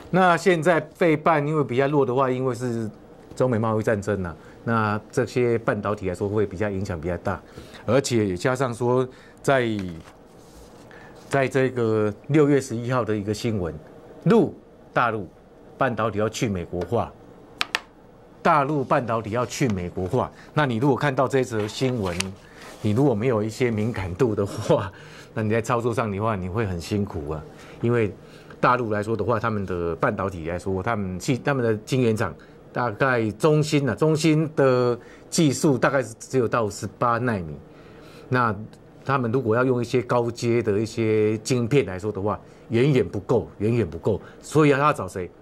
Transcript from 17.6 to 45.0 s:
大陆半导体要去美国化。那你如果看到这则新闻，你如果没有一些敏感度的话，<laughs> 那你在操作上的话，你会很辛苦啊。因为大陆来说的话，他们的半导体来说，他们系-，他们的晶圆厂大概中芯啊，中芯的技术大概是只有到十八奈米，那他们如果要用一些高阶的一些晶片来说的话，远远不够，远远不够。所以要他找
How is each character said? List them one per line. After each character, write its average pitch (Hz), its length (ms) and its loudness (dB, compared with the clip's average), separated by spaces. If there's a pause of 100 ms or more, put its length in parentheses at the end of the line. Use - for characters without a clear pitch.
大 160 220 4
陆 139 220 -2
半 139 200 0
导 113 160 -2
体 107 100 -8
要 120 140 -2
去 135 240 -2
美 90 220 -2
国 92 160 -4
化。 98 240 -2 (240)
那 151 100 2
你 123 120 0
如 123 100 0
果 131 100 4
看 143 180 -2
到 131 120 2
这 131 160 2
则 110 240 -4
新 127 340 -2
闻， 87 160 -2 (680)
你 104 100 2
如 127 120 4
果 131 100 4
没 107 120 -2
有 110 160 2
一 110 60 -4
些 120 220 0
敏 110 220 -2
感 92 220 -6
度 113 200 2
的 101 100 0
话， 110 480 0 (200)
<laughs> - 200 -20
那 113 100 -4
你 107 60 0
在 113 140 2
操 120 180 -2
作 117 140 0
上 113 160 -2
的 98 80 -4
话， 113 180 0
你 90 120 -4
会 107 180 -2
很 90 120 -4
辛 101 260 -2
苦 76 260 -6
啊。 76 120 -6 (380)
因 117 100 0
为 113 220 2 (480)
大 127 160 4
陆 117 140 -2
来 104 120 0
说 110 140 -2
的 98 80 -2
话， 110 160 2
他 117 80 -2
们 104 160 -2
的 85 320 -2
半 123 180 0
导 98 140 -2
体 85 200 -8
来 87 100 -4
说， 95 240 -4
他 117 140 -2
们 92 220 -6
系-， 123 240 -2
他 143 120 0
们 123 100 0
的 113 140 2
晶 131 240 -2
圆 113 120 2
厂 101 200 -2 (380)
大 123 180 -2
概 117 420 0
中 151 300 4
芯 143 260 0
啊， - 60 0
中 156 200 2
芯 156 400 2
的 123 440 4 (320)
技 156 200 4
术 123 280 2
大 151 100 2
概 131 140 2
是 113 160 -14
只 - 200 -4
有 117 80 4
到 110 220 0
十 101 180 -8 (120)
八 120 180 2
奈 117 220 -2
米， 78 160 -8 (760)
那 120 260 2 (480)
他 139 140 -2
们 117 160 -2
如 135 80 2
果 113 160 2
要 123 80 4
用 127 160 2
一 117 40 -4
些 120 180 0
高 120 280 0
阶 117 320 0
的 104 160 0
一 113 60 0
些 110 540 0
晶 120 280 0
片 120 200 2
来 92 120 -6
说 104 140 -4
的 95 80 -8
话， 98 180 -2 (300)
远 123 240 4
远 107 160 4
不 104 120 -6
够， 98 280 0 (100)
远 107 140 0
远 113 160 0
不 82 100 -10
够。 101 220 -2 (220)
所 151 240 2
以 143 40 6
要 131 80 2
他 147 140 2
找 104 140 -8